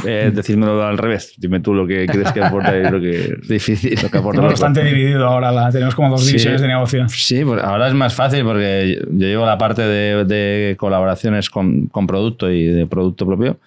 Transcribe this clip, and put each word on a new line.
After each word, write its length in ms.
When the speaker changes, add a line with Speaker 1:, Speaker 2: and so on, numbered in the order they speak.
Speaker 1:
eh, 260
Speaker 2:
Mm. 20
Speaker 1:
decídmelo 480
al 140
revés. 400
Dime 240
tú 140
lo 120
que 200
crees 260
que 100
aporta 360
y 120
lo 80
que 420
Speaker 3:
<laughs> 80
Difícil. 540
Speaker 1:
lo 80
que 80
aporta 200
Speaker 2:
Tenemos 0
Speaker 1:
el 0
otro. 100
Speaker 2:
bastante 360
dividido 420
ahora, 260
la, 180
tenemos 240
como 140
dos 140
Speaker 3:
Sí. 60
Speaker 2:
divisiones 340
de 60
negocio. 420
Speaker 3:
Sí, 340
pues 180
ahora 260
es 60
más 200
fácil 300
porque 600
yo 220
llevo 180
la 140
parte 240
de, 420
de 540
colaboraciones 720
con, 380
con 180
producto 440
y 140
de 220
producto 400
propio 400